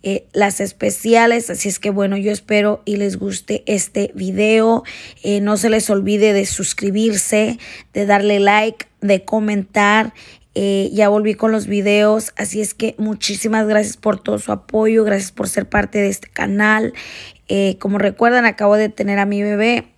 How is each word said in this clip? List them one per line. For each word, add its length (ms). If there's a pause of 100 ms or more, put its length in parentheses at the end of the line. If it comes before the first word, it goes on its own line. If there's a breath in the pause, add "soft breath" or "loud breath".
eh, 300
las 260
especiales. 880
Así 200
es 100
que, 120
bueno, 260
yo 140
espero 520
y 140
les 200
guste 500
este 480
video. 680 (400 loud breath)
Eh, 160
no 160
se 140
les 200
olvide 440
de 120
suscribirse, 1120 (360 loud breath)
de 120
darle 360
like, 440 (140)
de 240
comentar. 920 (400 loud breath)
Eh, 380
ya 160
volví 280
con 180
los 140
videos, 680
así 240
es 140
que 240
muchísimas 680
gracias 280
por 240
todo 180
su 140
apoyo, 540
gracias 260
por 160
ser 220
parte 300
de 100
este 180
canal. 680 (540 loud breath)
Eh, 320
como 180
recuerdan, 480
acabo 300
de 140
tener 300
a 60
mi 160
bebé 460 (100)